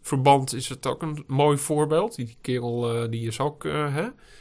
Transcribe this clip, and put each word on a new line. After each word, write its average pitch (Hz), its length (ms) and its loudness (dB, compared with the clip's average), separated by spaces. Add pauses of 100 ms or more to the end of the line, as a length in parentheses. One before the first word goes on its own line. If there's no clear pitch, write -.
verband 135 520 4
is 123 140 -6
het 135 180 -8
ook - 160 -4
een 151 240 -6
mooi 143 320 4
voorbeeld. 151 560 0
Die 113 260 -8
kerel, 120 540 -2
eh, 117 160 -2
die 117 160 -4
is 113 140 -4
ook, 147 240 -4
eh, 147 300 -2
hè? 170 140 -2 (320)